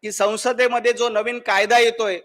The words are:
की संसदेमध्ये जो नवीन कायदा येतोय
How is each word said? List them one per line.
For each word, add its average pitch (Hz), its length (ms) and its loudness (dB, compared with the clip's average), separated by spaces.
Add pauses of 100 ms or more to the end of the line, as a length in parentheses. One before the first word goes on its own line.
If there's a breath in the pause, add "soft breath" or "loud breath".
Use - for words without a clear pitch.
की 214 100 -10
संसदेमध्ये 240 800 0
जो 240 160 -2
नवीन 226 300 -4
कायदा 214 400 2
येतोय 226 460 0